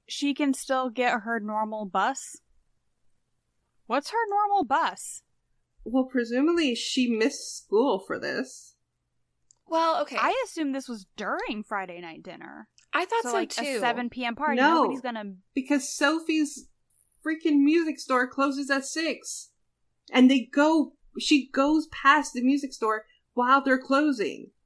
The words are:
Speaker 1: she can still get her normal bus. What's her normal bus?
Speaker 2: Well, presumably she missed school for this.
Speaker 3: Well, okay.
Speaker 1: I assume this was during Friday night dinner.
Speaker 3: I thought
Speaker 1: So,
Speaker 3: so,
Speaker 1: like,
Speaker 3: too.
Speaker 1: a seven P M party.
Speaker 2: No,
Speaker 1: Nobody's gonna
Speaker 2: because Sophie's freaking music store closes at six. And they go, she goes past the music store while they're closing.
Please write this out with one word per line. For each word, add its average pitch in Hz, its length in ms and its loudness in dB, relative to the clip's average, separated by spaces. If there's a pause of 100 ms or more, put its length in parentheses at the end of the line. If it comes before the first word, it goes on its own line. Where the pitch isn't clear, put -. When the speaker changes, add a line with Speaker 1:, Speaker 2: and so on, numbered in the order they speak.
Speaker 1:
she 285 260 -4
can 277 200 0
still 262 360 -4
get 240 320 0
her 226 180 -4
normal 214 460 -6
bus. 202 520 -4 (1500)
What's - 240 -2
her 440 60 -2 (120)
normal 403 360 2
bus? 240 580 -2 (600)
Speaker 2:
Well, 254 220 0
presumably 262 720 2
she - 340 0
missed 226 480 -2
school 214 480 2
for - 140 -6
this. - 560 -8 (920)
Speaker 3:
Well, 320 360 0
okay. 294 180 -6
Speaker 1:
I 311 140 0 (120)
assume 294 260 -4
this 262 180 -6
was 214 160 -12 (100)
during 220 480 -6
Friday 180 380 -8
night 165 220 -16
dinner. - 440 -16 (260)
Speaker 3:
I 349 120 0
thought 453 180 -2
Speaker 1:
So, 247 60 -4
Speaker 3:
so, 233 60 0
Speaker 1:
like, 226 140 -2
Speaker 3:
too. - 140 -6 (140)
Speaker 1:
a - 20 -4
seven 240 300 -2
P 247 160 -8
M 233 100 -4
party. 277 220 -2
Speaker 2:
No, 302 260 4
Speaker 1:
Nobody's 254 180 -2
gonna 220 320 -8 (200)
Speaker 2:
because 269 420 -2
Sophie's 311 720 0 (580)
freaking 311 340 2
music 311 400 4
store 254 280 0
closes 269 420 -2
at 277 160 0
six. - 640 -6 (640)
And 254 180 8
they 262 220 2
go, 302 420 4 (260)
she 262 300 2
goes 302 380 2
past 285 460 2
the 247 100 -4
music 277 300 0
store 220 320 -2 (280)
while 254 300 4
they're 262 180 2
closing. 262 680 0 (160)